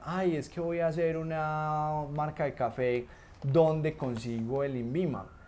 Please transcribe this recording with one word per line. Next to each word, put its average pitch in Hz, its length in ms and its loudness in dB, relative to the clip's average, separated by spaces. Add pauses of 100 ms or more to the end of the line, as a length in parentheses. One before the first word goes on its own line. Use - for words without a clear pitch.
"Ay, 175 320 0
es 147 120 -4
que - 120 -8
voy 170 180 0
a 170 80 2
hacer 165 300 2
una 156 880 0 (100)
marca 151 300 0
de 135 100 -2
café, 123 520 0 (360)
¿dónde 156 540 4
consigo 117 680 -2
el 139 140 -2
inviva?". 123 500 -2 (220)